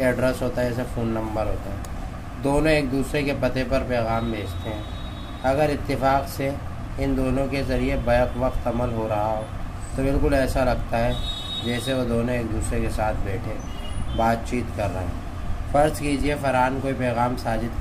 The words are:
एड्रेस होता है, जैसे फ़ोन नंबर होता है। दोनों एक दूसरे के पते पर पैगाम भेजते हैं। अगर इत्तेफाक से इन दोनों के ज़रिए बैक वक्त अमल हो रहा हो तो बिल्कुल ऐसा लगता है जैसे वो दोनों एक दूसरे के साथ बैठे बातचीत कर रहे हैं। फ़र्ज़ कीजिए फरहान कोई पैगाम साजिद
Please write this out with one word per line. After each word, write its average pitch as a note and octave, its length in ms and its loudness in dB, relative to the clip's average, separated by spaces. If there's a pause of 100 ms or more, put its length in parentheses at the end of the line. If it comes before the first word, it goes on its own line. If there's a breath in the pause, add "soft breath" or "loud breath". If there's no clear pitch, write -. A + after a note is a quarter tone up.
एड्रेस B2 380 2
होता B2 200 0
है, B2 80 2
जैसे A#2+ 160 -2
फ़ोन A#2 280 -2
नंबर G#2+ 340 -2
होता G2+ 220 -2
है। - 720 -8
दोनों D3 280 4
एक D3 200 4
दूसरे C#3 320 0
के C#3 180 0
पते B2+ 240 0
पर C3 240 2
पैगाम A2+ 420 0
भेजते G2 380 -6
हैं। G#2+ 140 -6 (600)
अगर C#3+ 280 4
इत्तेफाक C3+ 580 2
से C#3 260 -2 (440)
इन C#3 160 2
दोनों C3 320 2
के C#3 160 -2
ज़रिए B2+ 360 0
बैक A#2+ 380 4
वक्त B2+ 300 0
अमल A#2+ 240 0
हो A2 160 -2
रहा G#2+ 200 0
हो A2 160 0 (520)
तो C#3 80 0
बिल्कुल C#3 300 4
ऐसा C3 300 2
लगता B2 340 2
है A#2+ 160 4 (520)
जैसे A#2+ 280 -2
वो B2+ 120 2
दोनों A#2 300 2
एक A#2 160 -2
दूसरे A#2+ 300 0
के A2+ 100 0
साथ G#2+ 220 2 (120)
बैठे G2 300 -2 (640)
बातचीत A#2 500 2 (100)
कर G2+ 120 0
रहे F#2 140 -2
हैं। - 680 -4
फ़र्ज़ D3+ 280 4
कीजिए C#3+ 360 2
फरहान C3 440 2
कोई C3+ 120 -2
पैगाम B2 440 0
साजिद A2+ 440 -2